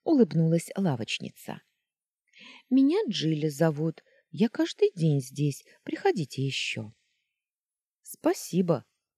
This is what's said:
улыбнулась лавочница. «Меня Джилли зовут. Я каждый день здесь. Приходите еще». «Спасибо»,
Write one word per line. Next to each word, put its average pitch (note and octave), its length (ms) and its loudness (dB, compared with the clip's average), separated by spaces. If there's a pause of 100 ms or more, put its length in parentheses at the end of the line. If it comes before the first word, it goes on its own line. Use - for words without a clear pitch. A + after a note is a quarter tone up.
улыбнулась E3 720 2
лавочница. - 880 -6 (1080)
«Меня C4+ 260 4 (100)
Джилли D#3 400 0
зовут. D#3 560 -2 (280)
Я E3 180 0
каждый G4+ 460 0
день D#3 260 2
здесь. C3+ 420 -4 (200)
Приходите C4+ 580 -2
еще». A2+ 520 -6 (1080)
«Спасибо», E3+ 840 -2 (320)